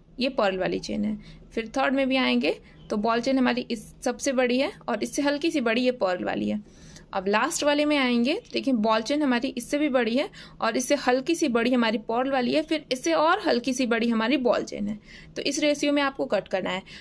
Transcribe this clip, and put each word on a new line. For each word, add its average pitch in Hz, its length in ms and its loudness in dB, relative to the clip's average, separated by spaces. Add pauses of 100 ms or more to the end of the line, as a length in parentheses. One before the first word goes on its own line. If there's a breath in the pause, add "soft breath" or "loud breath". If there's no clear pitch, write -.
(180)
ये 262 120 0
pearl 196 280 0
वाली 180 220 -2
chain 214 240 -4
है। 214 140 -4 (320 loud breath)
फिर 226 260 -6
third 269 180 2
में 269 140 2
भी 262 80 2
आएंगे 254 380 2 (360 loud breath)
तो 220 80 -2
ball 226 220 0
chain 269 180 2
हमारी 247 240 2
इस 233 240 -8 (160)
सबसे 254 300 -2
बड़ी 247 260 2
है 302 140 0 (160)
और 220 140 -4
इससे 240 200 -2
हल्की 285 280 0
सी 311 120 0
बड़ी 226 180 2
ये 254 120 2
pearl 190 320 -2
वाली 202 240 -2
है। 208 140 -4 (500 loud breath)
अब 190 160 2
last 226 360 2
वाले 294 200 4
में 302 120 2
आएंगे 247 380 2
तो 466 180 -8
देखिए, 233 220 0
ball 220 280 2
chain 285 200 -2
हमारी 254 260 0
इससे 247 300 -4
भी 302 100 2
बड़ी 240 280 0
है 320 120 0 (320 loud breath)
और 226 160 -2
इससे 254 200 0
हल्की 269 380 0
सी 320 140 0
बड़ी 233 240 0
हमारी 240 280 2
पर्ल 247 300 -2
वाली 247 220 0
है, 294 100 2
फिर 311 300 -2
इससे 262 200 -2
और 330 280 4
हल्की 262 320 0
सी 254 140 0
बड़ी 226 220 0
हमारी 226 300 2
ball 240 240 2
chain - 260 -6
है। 214 100 -6 (380 loud breath)
तो - 60 -6
इस 285 180 -2
रेशियो 285 320 2
में 285 100 2
आपको 277 240 -2
cut 202 220 -2
करना 185 220 -2
है। 185 120 -4 (180 loud breath)